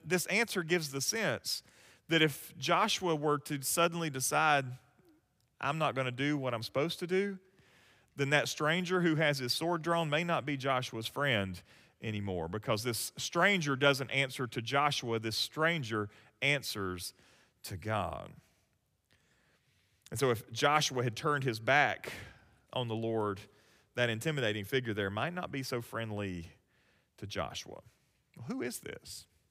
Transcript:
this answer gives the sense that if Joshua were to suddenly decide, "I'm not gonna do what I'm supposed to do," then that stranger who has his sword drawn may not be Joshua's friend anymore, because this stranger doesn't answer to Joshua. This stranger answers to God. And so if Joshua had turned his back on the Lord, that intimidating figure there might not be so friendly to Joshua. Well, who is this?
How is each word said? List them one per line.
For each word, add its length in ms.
this 220
answer 360
gives 300
the 80
sense 640
that 120
if 360
Joshua 580
were 240
to 220
suddenly 480
decide, 560
"I'm 180
not 160
gonna 180
do 260
what 160
I'm 100
supposed 360
to 80
do," 300
then 140
that 180
stranger 540
who 140
has 240
his 140
sword 280
drawn 280
may 140
not 220
be 100
Joshua's 520
friend 540
anymore, 460
because 360
this 340
stranger 580
doesn't 360
answer 360
to 140
Joshua. 580
This 160
stranger 720
answers 720
to 120
God. 560
And 80
so 120
if 200
Joshua 520
had 120
turned 280
his 160
back 540
on 160
the 80
Lord, 460
that 140
intimidating 540
figure 300
there 160
might 240
not 180
be 100
so 200
friendly 680
to 100
Joshua. 540
Well, 100
who 140
is 180
this? 460